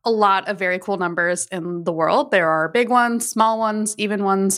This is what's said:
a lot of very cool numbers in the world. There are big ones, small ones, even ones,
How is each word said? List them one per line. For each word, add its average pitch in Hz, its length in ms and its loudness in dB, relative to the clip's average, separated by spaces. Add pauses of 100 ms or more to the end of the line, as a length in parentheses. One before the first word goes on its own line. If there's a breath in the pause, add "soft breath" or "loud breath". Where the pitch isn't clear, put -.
a 233 60 -2
lot 202 400 2
of 202 80 -4
very 185 220 -2
cool 196 180 -4
numbers 175 540 -2
in 175 320 -6
the 170 100 -2
world. 165 380 2
There 175 180 4
are 160 200 0
big 240 200 0
ones, 240 400 0
small 220 300 0
ones, 214 400 -2
even 202 240 -2
ones, 196 340 0